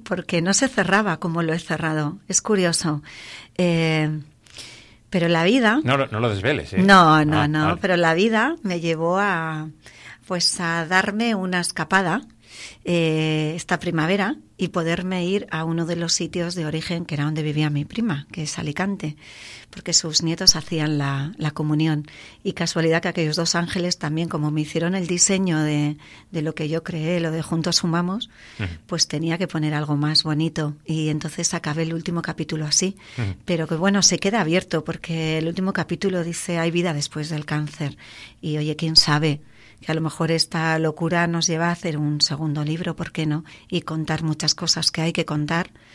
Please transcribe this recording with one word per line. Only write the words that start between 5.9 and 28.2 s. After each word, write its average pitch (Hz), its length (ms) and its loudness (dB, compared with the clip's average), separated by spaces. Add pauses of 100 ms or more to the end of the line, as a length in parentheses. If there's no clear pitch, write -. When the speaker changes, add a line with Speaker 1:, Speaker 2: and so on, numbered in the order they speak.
Speaker 2:
lo, 135 120 2
no 107 120 -2
lo 120 100 4
desveles, 101 440 0
¿eh? 95 60 2
Speaker 1:
No, 175 440 10
no, 151 180 2
Speaker 2:
Ah, 147 60 4
Speaker 1:
no, 156 200 2
Speaker 2:
vale. 175 140 2
Speaker 1:
pero 185 140 2
la 165 180 6
vida 220 500 4
me 180 180 -2
llevó 165 360 0
a, 160 520 -2 (580)
pues, 175 320 -2
a 165 260 0
darme 202 500 2
una 185 260 0
escapada, 175 600 2 (640)
eh, 156 680 2
esta 170 240 -2
primavera 185 560 0 (220)
y 180 120 -2
poderme 175 560 -2
ir 196 260 0
a 160 120 -4
uno 165 220 0
de 170 100 -2
los 170 180 -2
sitios 170 420 -2
de 165 100 -2
origen 160 400 -4
que 151 100 -6
era 147 80 0
donde 156 200 -2
vivía 151 280 0
mi 147 120 0
prima, 170 480 -4
que 160 120 -8
es 147 160 -8
Alicante, 165 580 -4 (540)
porque - 200 -10
sus 160 300 0
nietos 165 340 2
hacían 156 440 -2
la, 139 380 -2
la 151 140 -2
comunión. 151 540 0 (380)
Y 165 100 -4
casualidad 165 480 2
que 185 60 -2
aquellos 165 280 0
dos 170 200 0
ángeles 175 420 -2
también, 160 320 -2
como 151 220 0
me 151 100 0
hicieron 165 340 -2
el 180 120 -2
diseño 180 560 2
de, 147 340 0 (340)
de 165 120 -4
lo 156 100 -4
que 151 160 -6
yo 160 140 -2
creé, 170 360 -2
lo 165 120 0
de 160 100 -2
Juntos 165 360 0
Sumamos, 175 520 -2 (300)